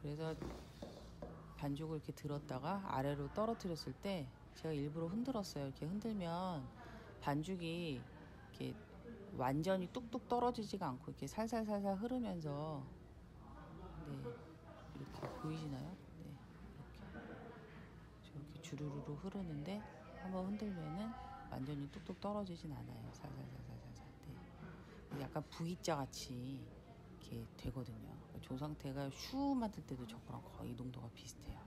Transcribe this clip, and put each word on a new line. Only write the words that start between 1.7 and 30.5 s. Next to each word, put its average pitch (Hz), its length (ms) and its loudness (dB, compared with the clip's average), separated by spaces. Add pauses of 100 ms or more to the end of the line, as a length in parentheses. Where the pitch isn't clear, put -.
이렇게 151 160 -2
들었다가 147 720 2 (120)
아래로 143 380 6
떨어뜨렸을 202 600 4
때 180 340 2 (260)
제가 - 180 0
일부러 151 360 4
흔들었어요. 208 580 2
이렇게 135 220 0
흔들면 185 760 4 (580)
반죽이 165 760 4 (520)
이렇게 - 240 -2 (600)
완전히 160 500 6
뚝뚝 247 400 -2
떨어지지가 240 600 4
않고 131 240 0
이렇게 139 160 -2
살살살살 208 680 4
흐르면서, 165 880 2 (1200)
네, 143 100 -2 (760)
이렇게 - 260 -4 (180)
보이시나요? 156 560 2 (220)
네, - 180 -6 (1900)
이렇게 - 80 -12
저렇게 143 300 -6
주르르르 143 520 -2
흐르는데, 180 680 0 (400)
한번 185 260 2
흔들면은 202 640 2 (400)
완전히 143 400 2
뚝뚝 185 280 -4
떨어지진 190 540 0
않아요. 120 400 -4
살살살살살살. 127 920 -6 (1040)
네. 143 100 0
약간 139 280 0
V자 170 480 4
같이 131 680 0 (460)
이렇게 - 340 -6 (120)
되거든요. 110 600 -4 (240)
저 131 160 -2
상태가 139 540 0
슈 277 420 4
만들 220 320 4
때도 127 220 -2
저거랑 120 340 -6 (160)